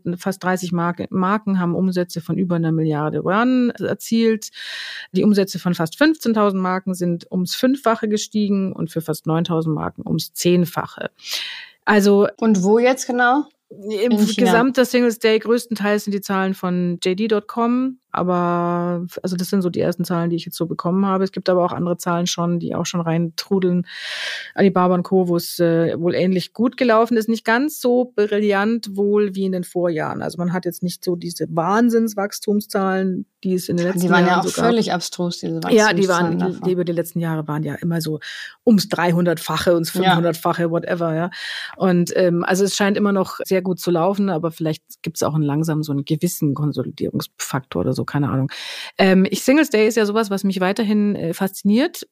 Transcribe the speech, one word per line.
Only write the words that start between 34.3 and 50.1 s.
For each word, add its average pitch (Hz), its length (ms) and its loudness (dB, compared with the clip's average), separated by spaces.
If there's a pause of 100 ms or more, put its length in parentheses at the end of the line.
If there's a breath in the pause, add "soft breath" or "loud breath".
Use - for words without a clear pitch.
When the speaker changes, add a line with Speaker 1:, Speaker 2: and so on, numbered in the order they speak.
Speaker 2:
auch 185 80 0
Speaker 1:
so - 140 -4
gab. 233 80 4
Speaker 2:
völlig 233 240 2
abstrus, 175 460 -4
diese 165 200 -6 (100)
Speaker 1:
Ja, 214 240 6
die 190 140 2
waren, 170 260 2
Speaker 2:
Wachstumszahlen 175 40 -2
Speaker 1:
die, 175 80 0
Speaker 2:
davon. 180 220 -4
Speaker 1:
die 185 40 2
über 180 140 0
die 175 60 -2
letzten 170 280 -4
Jahre 160 280 -4
waren 151 160 -4
ja 143 120 -6
immer 165 260 -2
so 156 180 -6 (460 loud breath)
ums 208 240 4
Dreihundertfache, 170 840 2
ums 165 200 0
Speaker 2:
Ja. 185 100 0
Speaker 1:
fünfhundertfache, 170 680 0
whatever, 170 440 -2
ja. 170 140 -2 (480 loud breath)
Und, 180 380 2
ähm, 175 300 2
also 185 180 2
es 190 120 0
scheint 202 220 2
immer 202 140 2
noch - 320 -2
sehr 185 180 0
gut 180 180 -4
zu 175 120 -2
laufen, 196 380 0
aber 160 220 -2
vielleicht 156 320 -4 (180)
gibt's - 220 -6
auch 143 100 0
einen 156 100 0
langsam 151 400 0
so 151 80 -6
einen 139 140 -2
gewissen 156 480 -2
Konsolidierungsfaktor - 1300 -4
oder 131 120 0
so. 120 120 -4
Keine 143 240 -2
Ahnung. 135 220 -2 (460 loud breath)
Ähm, 190 320 6
ich, - 140 -6
Singles 294 260 4
Day 214 180 4
ist 226 100 0
ja 214 80 4
sowas, 208 240 0